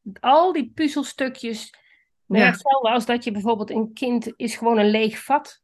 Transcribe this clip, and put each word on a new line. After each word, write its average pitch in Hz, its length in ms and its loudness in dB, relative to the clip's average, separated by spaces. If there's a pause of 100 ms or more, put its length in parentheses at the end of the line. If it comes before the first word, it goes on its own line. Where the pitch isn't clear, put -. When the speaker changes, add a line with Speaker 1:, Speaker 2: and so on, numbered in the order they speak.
(200)
Speaker 1:
al 320 340 4
die 262 220 -4
puzzelstukjes. 262 960 -6 (520)
Nou 214 160 4
ja, 196 60 6
Speaker 2:
Ja. - 40 4
Speaker 1:
hetzelfde 269 380 0
als 233 160 0
dat 240 180 -2
je 233 80 -6
bijvoorbeeld 208 380 -2
een 220 240 -4
kind 240 420 -4
is 226 200 -6
gewoon 233 220 0
een 208 120 4
leeg 220 340 0
vat - 400 -4